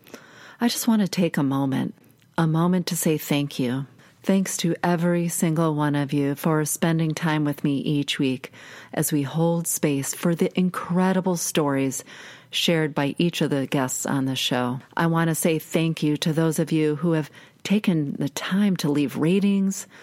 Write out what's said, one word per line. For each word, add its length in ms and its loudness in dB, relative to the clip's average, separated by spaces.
I 80 2
just 180 -2
want 140 4
to 80 2
take 300 0
a 40 2
moment, 520 0
a 100 2
moment 420 2
to 100 -2
say 180 2
thank 420 -2
you. 280 -2
Thanks 340 0
to 240 0
every 460 2
single 460 2
one 200 2
of 180 0
you 220 0
for 320 0
spending 480 0
time 320 0
with 180 -2
me 140 2
each 400 -2
week 340 -2
as 180 -2
we 120 0
hold 440 0
space 460 -2
for 220 0
the 200 0
incredible 840 0
stories 680 0
shared 440 0
by 220 0
each 240 0
of 80 2
the 180 0
guests 380 -2
on 220 0
the 100 -2
show. 440 -2
I 80 2
want 220 2
to 60 0
say 240 0
thank 440 -2
you 160 2
to 160 0
those 240 2
of 140 -2
you 240 2
who 160 0
have 180 0
taken 560 0
the 100 -2
time 480 0
to 140 0
leave 260 0
ratings, 680 2